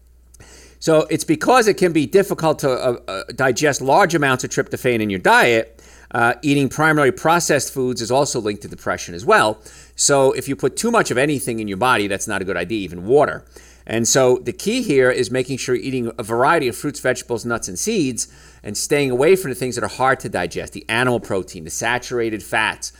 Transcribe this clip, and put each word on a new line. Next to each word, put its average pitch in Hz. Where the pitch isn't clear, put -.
So 156
it's -
because 226
it 190
can 180
be 151
difficult 165
to, 143
uh, 123
uh, 95
digest 135
large 156
amounts 139
of 127
tryptophan 123
in 107
your 95
diet, 139
uh, 120
eating 143
primarily 151
processed 156
foods 127
is 117
also 139
linked 104
to 95
depression 90
as 90
well. 160
So 139
if 135
you 139
put 135
too 233
much 214
of 117
anything 131
in 110
your 98
body, 117
that's -
not 98
a 95
good 92
idea, 90
even 87
water. 123
And 117
so 127
the 123
key 240
here 131
is 120
making 131
sure 127
you're 107
eating 127
a 117
variety 127
of 110
fruits, -
vegetables, 123
nuts, 117
and 92
seeds, 151
and 104
staying 143
away 143
from 180
the 120
things 127
that 110
are -
hard -
to 127
digest, 90
the -
animal 120
protein, 92
the 78
saturated 113
fats, 107